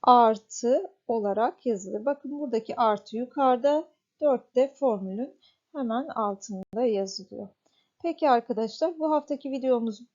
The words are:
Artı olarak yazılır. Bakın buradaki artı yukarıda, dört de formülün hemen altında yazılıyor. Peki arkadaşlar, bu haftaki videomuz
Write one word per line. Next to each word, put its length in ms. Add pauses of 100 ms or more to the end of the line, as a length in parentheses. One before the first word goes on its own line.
Artı 880 (180)
olarak 580
yazılır. 380
Bakın 360
buradaki 360
artı 400
yukarıda, 720 (320)
dört 360
de 180
formülün 600 (380)
hemen 360
altında 760
yazılıyor. 680 (540)
Peki 280
arkadaşlar, 680
bu 120
haftaki 400
videomuz 500 (140)